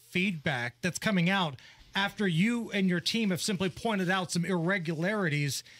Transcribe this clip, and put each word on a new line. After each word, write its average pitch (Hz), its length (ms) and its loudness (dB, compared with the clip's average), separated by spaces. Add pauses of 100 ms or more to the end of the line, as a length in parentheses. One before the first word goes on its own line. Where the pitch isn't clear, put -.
(100)
feedback 156 720 -2
that's 180 160 -4
coming 180 320 2
out 170 260 0 (380)
after 196 340 0
you 220 440 2
and 196 180 2
your 175 100 2
team 220 300 0
have 180 100 0
simply 190 300 0
pointed 196 400 0
out 185 200 0
some 175 140 0
irregularities 170 1200 0 (160)